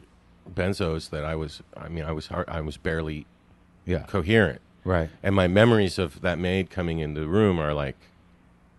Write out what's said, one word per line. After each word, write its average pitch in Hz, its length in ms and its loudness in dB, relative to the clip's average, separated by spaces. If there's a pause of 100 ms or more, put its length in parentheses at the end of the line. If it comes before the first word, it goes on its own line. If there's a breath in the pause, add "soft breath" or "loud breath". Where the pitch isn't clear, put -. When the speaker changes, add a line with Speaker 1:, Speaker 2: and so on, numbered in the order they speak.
(520)
Speaker 1:
benzos 90 600 -2
that 76 120 -6
I 80 120 -4
was, 78 260 -8 (160)
I 78 100 -14
mean, 82 160 -8
I 78 80 -4
was 78 160 -8
hard, 85 220 -4
I 82 120 -6
was 76 160 -8
barely 78 500 -4 (580)
Speaker 2:
Yeah. 90 140 0
Speaker 1:
coherent. 92 600 2 (240)
Speaker 2:
Right. 85 260 0 (120)
Speaker 1:
And 98 140 0
my 92 120 6
memories 104 520 6
of 87 220 -4
that 87 180 -2
maid 92 300 0
coming 85 300 -4
in 76 140 -4
the 76 140 -6
room 95 320 4
are, 76 160 0
like, 71 200 -4 (840)